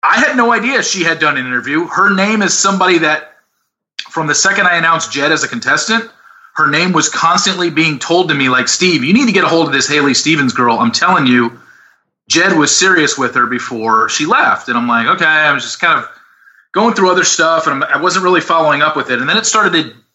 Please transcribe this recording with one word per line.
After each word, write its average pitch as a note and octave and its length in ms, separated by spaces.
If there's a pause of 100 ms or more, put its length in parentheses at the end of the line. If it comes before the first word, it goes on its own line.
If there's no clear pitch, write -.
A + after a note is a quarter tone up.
I A#3 180
had D4 180
no A#3 140
idea A#3 300
she F#3 220
had E3 160
done D3+ 180
an B2+ 80
interview. B2+ 400
Her F#3 300
name G#3 260
is F3+ 160
somebody F#3 420
that, D#3 360 (760)
from D#3 180
the D3 80
second F#3+ 320
I F3 100
announced E3 340
Jed C#3+ 200
as D3+ 120
a C3 40
contestant, D#3 640 (460)
her D#3 120
name E3 240
was D#3+ 160
constantly F3+ 640
being D#3 300
told F3 300
to D3+ 60
me, C3+ 140
like, B2+ 180
"Steve, F3 360
you D#3 100
need B3+ 140
to A3 40
get F3+ 140
a - 20
hold E3 200
of C3+ 60
this C3+ 140
Haley D3 260
Stevens C#3+ 380
girl. A#2+ 280
I'm A#2 120
telling F3 340
you, A#2+ 320 (680)
Jed F3 300
was D3 180
serious E3+ 420
with B2 180
her B2 100
before A#2 640
she - 160
left." - 420
And A#2+ 100
I'm A#2+ 100
like, A#2 200
"Okay." E3+ 180
I D#3 280
was C3+ 100
just - 160
kind E3 200
of - 100 (640)
going G#3+ 220
through F#3+ 160
other F3 120
stuff, D#3+ 440
and C#3 140
I'm, C#3+ 180
I - 20
wasn't F3+ 240
really F3+ 160
following D#3 400
up D3+ 160
with C3 120
it. B2 100
And C3+ 100
then F#3 80
it A3 80
started G3+ 280
to D3+ 200 (200)